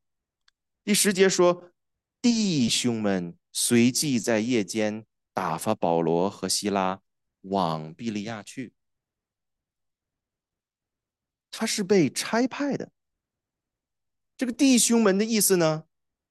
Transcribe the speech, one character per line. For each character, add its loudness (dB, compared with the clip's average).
第 -2
十 2
节 4
说， 2
弟 2
兄 -2
们 -2
随 2
即 -2
在 0
夜 -2
间 -6
打 -4
发 -2
保 0
罗 0
和 -8
希 -4
拉 -2
往 -4
庇 -10
利 -8
亚 -12
去。 -16
他 -6
是 -4
被 4
差 -2
派 -6
的。 -12
这 -4
个 -4
弟 4
兄 4
们 4
的 0
意 -2
思 2
呢， 0